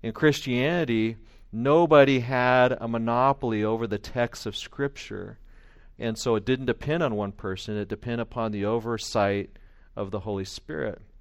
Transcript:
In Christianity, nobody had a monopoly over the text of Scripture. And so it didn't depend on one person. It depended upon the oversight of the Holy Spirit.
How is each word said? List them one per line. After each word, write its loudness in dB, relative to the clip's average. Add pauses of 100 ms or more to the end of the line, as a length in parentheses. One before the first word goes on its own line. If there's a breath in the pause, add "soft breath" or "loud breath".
In -6
Christianity, 0 (380 soft breath)
nobody 6
had 4
a -6
monopoly 2
over 0
the -4
text -4
of -8
Scripture. -8 (640 soft breath)
And -4
so 0
it 0
didn't 0
depend -2
on 0
one -4
person. -8
It -6
depended -6
upon -6
the -4
oversight -2 (440 soft breath)
of -6
the -6
Holy -6
Spirit. -8 (220)